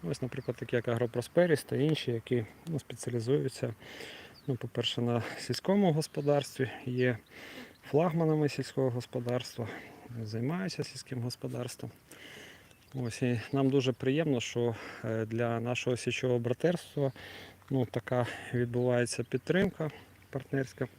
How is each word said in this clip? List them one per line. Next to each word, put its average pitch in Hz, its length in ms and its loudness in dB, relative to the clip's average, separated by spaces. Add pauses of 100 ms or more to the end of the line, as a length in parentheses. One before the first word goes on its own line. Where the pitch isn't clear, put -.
Ось, 165 180 -4
наприклад, 127 360 -4
такі 127 180 -4
як 117 120 2
Агропросперіс 123 760 2
та - 120 -4
інші, 143 360 2
які, 117 340 0 (220)
ну, 156 120 -2
спеціалізуються, 123 920 -2 (720)
ну, 135 80 0
по-перше, - 460 -2
на 120 220 2 (160)
сільському 185 540 4
господарстві, 143 800 0 (140)
є 127 320 2 (760)
флагманами 156 580 4
сільського 131 400 0
господарства, 120 800 -4 (560)
займаються 143 600 -2
сільським - 380 -8
господарством. 123 680 -6 (1040)
Ось, 123 280 -4
і 123 200 2 (100)
нам 135 180 4
дуже 131 220 4
приємно, 135 500 2
що, 120 340 0 (300)
е, 113 200 0
для 117 340 0
нашого 123 380 0
січового 123 420 2
братерства, 139 720 0 (580)
ну, 131 160 4
така 123 420 0 (260)
відбувається 123 680 2
підтримка 160 680 0 (380)
партнерська 135 580 -2 (120)